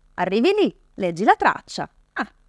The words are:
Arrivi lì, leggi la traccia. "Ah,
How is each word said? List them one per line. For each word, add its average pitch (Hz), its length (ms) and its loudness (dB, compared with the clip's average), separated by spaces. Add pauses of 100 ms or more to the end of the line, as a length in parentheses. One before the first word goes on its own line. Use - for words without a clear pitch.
(140)
Arrivi 214 440 2
lì, 302 160 2 (200)
leggi 175 300 -4
la 403 120 6
traccia. - 500 -4 (280)
"Ah, - 180 -8 (160)